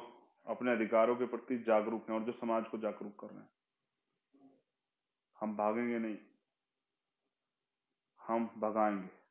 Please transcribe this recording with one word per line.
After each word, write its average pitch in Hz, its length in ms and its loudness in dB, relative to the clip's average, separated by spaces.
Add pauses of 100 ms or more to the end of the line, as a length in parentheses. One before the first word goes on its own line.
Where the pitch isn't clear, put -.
(480)
अपने 123 240 0
अधिकारों 113 440 4
के 123 100 0
प्रति 123 320 -4
जागरूक 110 520 2
हैं 110 60 0
और 110 80 -2
जो 117 80 -4
समाज 113 360 -2
को 117 100 -8
जागरूक 104 440 -6
कर 107 60 -12
रहे 101 120 -16
हैं। 104 100 -20 (1900)
हम 107 180 -4
भागेंगे 117 440 0
नहीं, 110 180 -4 (2000)
हम 113 300 0 (100)
भगाएंगे। 107 500 2 (200)